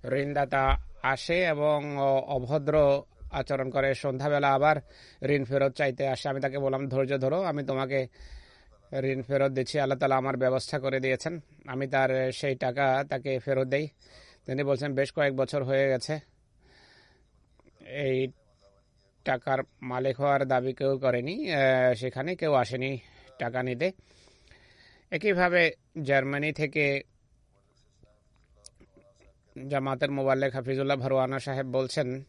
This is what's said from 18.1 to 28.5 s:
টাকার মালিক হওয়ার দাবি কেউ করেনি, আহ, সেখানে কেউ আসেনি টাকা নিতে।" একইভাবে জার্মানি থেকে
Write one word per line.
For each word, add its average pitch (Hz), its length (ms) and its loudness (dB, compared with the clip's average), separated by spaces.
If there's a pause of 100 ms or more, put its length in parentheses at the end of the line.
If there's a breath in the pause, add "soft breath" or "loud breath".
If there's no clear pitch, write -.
টাকার 135 340 0 (240)
মালিক 127 380 -2
হওয়ার 139 240 4
দাবি 131 280 0
কেউ 135 260 0
করেনি, 135 540 -2
আহ, 131 420 4
সেখানে 131 420 -4
কেউ 156 160 0
আসেনি 127 460 0 (400 loud breath)
টাকা 123 240 -4
নিতে।" 127 300 -2 (1200 soft breath)
একইভাবে 175 600 4 (320)
জার্মানি 139 500 0
থেকে 143 500 0 (2750)